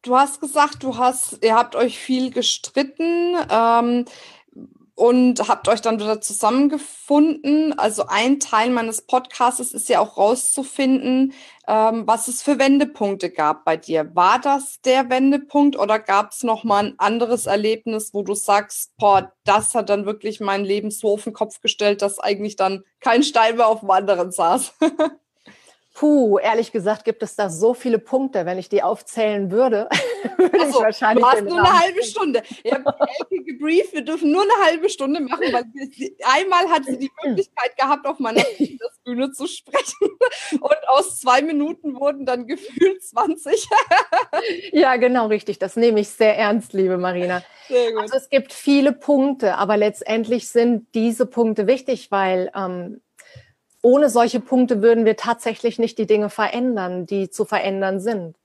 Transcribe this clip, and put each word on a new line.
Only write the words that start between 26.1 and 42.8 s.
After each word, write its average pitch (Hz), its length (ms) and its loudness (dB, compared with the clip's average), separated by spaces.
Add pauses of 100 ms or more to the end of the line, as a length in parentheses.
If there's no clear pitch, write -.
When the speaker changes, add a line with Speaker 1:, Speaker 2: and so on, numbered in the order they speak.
Speaker 2:
ehrlich 226 340 0
gesagt 214 320 -2
gibt 220 180 -2
es - 140 -12
da 202 120 -2
so 190 240 2
viele 240 260 -2
Punkte. 262 460 -2
Wenn 180 120 -4
ich 180 100 -10
die - 160 0
aufzählen 214 680 -2
würde, 220 420 0
<laughs> 466 460 -4
würde 359 220 4
Speaker 1:
Ach 320 80 2
Speaker 2:
ich 269 80 -2
Speaker 1:
so, 240 60 4
Speaker 2:
wahrscheinlich 220 420 2
Speaker 1:
du 247 60 6
hast 330 100 4
Speaker 2:
den 202 80 -4
Speaker 1:
nur 349 120 -2
eine 311 100 6
Speaker 2:
Rahmen 359 100 6
Speaker 1:
halbe 370 240 0
Speaker 2:
sprengen. - 0 -
Speaker 1:
Stunde. 370 400 -2 (220)
Ihr 233 80 0
habt 269 120 -4 (140)
die 285 360 -4
Elke 294 80 -6 (100)
gebrieft, 302 400 0
wir 302 80 -6
dürfen 302 300 -2
nur 359 100 2
eine 403 240 2
halbe 330 240 0
Stunde 285 320 -4
machen, 311 320 -4
weil 247 100 0 (100)
wir 269 140 -12
sie, 269 340 -12
einmal 349 480 2
hat 320 140 2
sie 262 140 -6
die 269 200 -8
Speaker 2:
<laughs> 320 60 -14
Speaker 1:
Möglichkeit 254 540 -4
gehabt, 285 280 0
auf 277 140 -6
meiner 233 240 0 (600)
Bühne 247 260 -4
zu 277 160 -10
sprechen. - 720 -4 (100)
<laughs> - 320 -6
Und 294 180 2 (100)
aus - 340 2
zwei 254 200 4
Minuten 302 540 -4
wurden 277 300 -4
dann 247 200 -4
gefühlt 349 560 -2